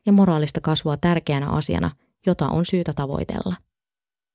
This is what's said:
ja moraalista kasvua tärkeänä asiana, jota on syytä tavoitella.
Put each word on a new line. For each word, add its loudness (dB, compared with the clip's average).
ja 4
moraalista 4
kasvua -2
tärkeänä 0
asiana, -2
jota 0
on 0
syytä -2
tavoitella. -6